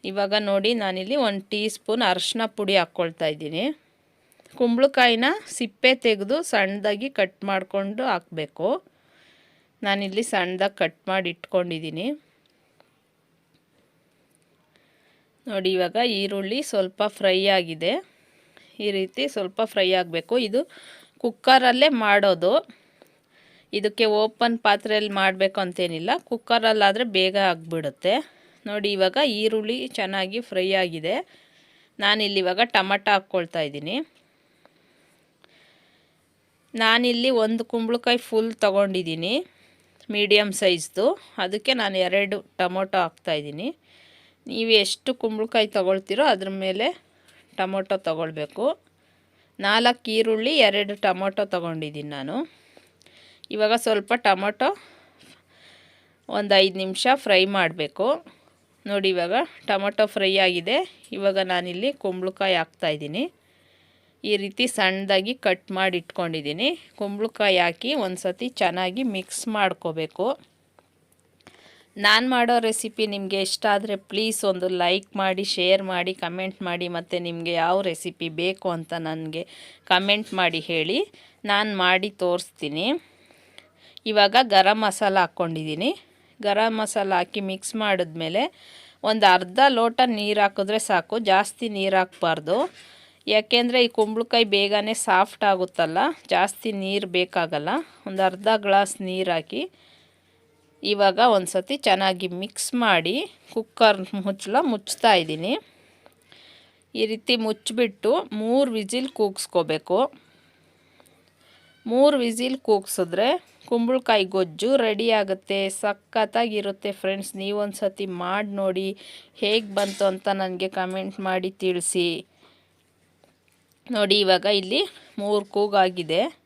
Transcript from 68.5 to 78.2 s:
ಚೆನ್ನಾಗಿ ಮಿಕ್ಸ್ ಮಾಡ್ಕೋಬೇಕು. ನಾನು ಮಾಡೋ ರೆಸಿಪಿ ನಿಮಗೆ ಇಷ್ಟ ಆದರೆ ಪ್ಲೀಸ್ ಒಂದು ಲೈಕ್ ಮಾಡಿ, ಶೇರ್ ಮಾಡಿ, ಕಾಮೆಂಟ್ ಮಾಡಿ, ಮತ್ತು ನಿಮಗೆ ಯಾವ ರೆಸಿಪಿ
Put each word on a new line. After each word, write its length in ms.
ಚೆನ್ನಾಗಿ 420
ಮಿಕ್ಸ್ 280
ಮಾಡ್ಕೋಬೇಕು. 680
ನಾನು 280
ಮಾಡೋ 220
ರೆಸಿಪಿ 380
ನಿಮಗೆ 320
ಇಷ್ಟ 260
ಆದರೆ 220
ಪ್ಲೀಸ್ 280
ಒಂದು 180
ಲೈಕ್ 260
ಮಾಡಿ, 220
ಶೇರ್ 360
ಮಾಡಿ, 220
ಕಾಮೆಂಟ್ 460
ಮಾಡಿ, 260
ಮತ್ತು 220
ನಿಮಗೆ 320
ಯಾವ 300
ರೆಸಿಪಿ 400